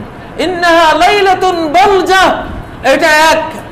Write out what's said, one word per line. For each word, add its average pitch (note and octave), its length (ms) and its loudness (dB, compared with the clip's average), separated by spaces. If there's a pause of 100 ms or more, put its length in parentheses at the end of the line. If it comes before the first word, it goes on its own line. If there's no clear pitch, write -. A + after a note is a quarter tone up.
(400)
"ইন্নাহা E4 580 0
লাইলাতুন F#4 760 0
বালজা", F#4 720 2 (380)
এটা D4 240 2
এক D#4 360 2 (280)